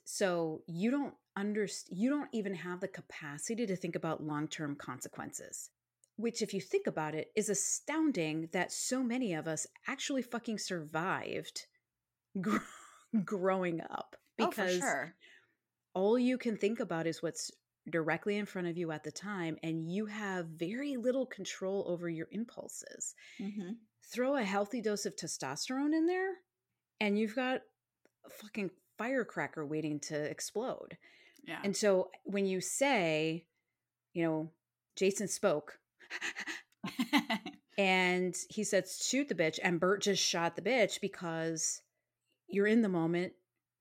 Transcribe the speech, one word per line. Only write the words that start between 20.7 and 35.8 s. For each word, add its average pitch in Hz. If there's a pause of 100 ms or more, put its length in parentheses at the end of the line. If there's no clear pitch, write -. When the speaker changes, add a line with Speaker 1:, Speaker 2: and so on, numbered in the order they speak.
Speaker 1:
little 247
control 196
over 175
your 165
impulses. - (260)
Speaker 2:
Mm-hmm. 196 (420)
Speaker 1:
Throw 254
a 254
healthy 202
dose 208
of 185
testosterone 254
in 320
there, 370 (640)
and 208
you've 214
got 254 (640)
a -
fucking 208 (280)
firecracker 214
waiting 151
to 156
explode. - (480)
Speaker 2:
Yeah. 160
Speaker 1:
And 202
so 196 (140)
when 196
you 185
say, 170 (640)
you 170
know, 160 (460)
Jason 196
spoke - (1040)